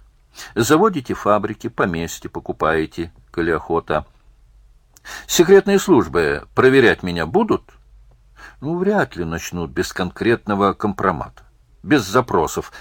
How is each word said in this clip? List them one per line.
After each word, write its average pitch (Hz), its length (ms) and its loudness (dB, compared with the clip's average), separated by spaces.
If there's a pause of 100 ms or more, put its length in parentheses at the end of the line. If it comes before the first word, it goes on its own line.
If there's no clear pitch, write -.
(540)
Заводите 156 580 2
фабрики, 104 560 -2
поместья 85 640 -6
покупаете, 80 800 -4 (180)
коли 85 200 -4
охота. 78 560 -4 (1200)
Секретные 196 520 6
службы 85 640 0 (100)
проверять 127 480 4
меня 87 240 -4
будут?» 175 360 0 (1000)
«Ну, 160 160 -4
вряд 190 380 -2
ли 87 80 -4
начнут 82 460 -8
без - 220 -4
конкретного 98 800 -2
компромата, 95 680 -4 (400)
без 110 220 2
запросов 95 760 -2